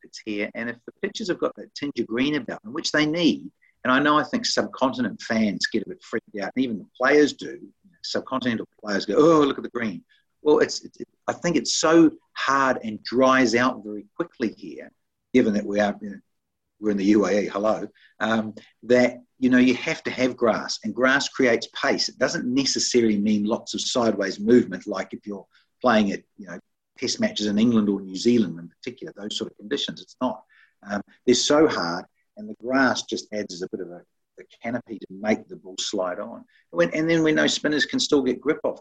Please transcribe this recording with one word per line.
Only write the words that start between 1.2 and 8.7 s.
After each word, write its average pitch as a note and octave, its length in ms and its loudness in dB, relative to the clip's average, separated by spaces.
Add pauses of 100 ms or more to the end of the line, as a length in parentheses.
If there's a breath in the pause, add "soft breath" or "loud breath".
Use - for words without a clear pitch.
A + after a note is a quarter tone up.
have D#3+ 100 -2
got - 180 -2
that - 180 -18
tinge C#3+ 240 -8
of A2+ 80 -2
green C3+ 300 -2
about G#2 260 -8
them, A2 100 -16
which D#3 200 -8
they D3+ 120 2
need, D#3 460 0 (320)
and B2+ 100 0
I C3 60 4
know D3 180 4
I D3 60 2
think A#2+ 240 -4
subcontinent A#2+ 760 -2
fans A2 460 0
get G2+ 160 -2
a - 60 -12
bit F#2 140 -14
freaked - 380 -8
out, F#2 140 -6
and C3 100 0
even A2+ 140 -4
the - 80 -14 (100)
players C#3 380 4
do. C3+ 240 -12 (460)
Subcontinental B2 600 -4 (180)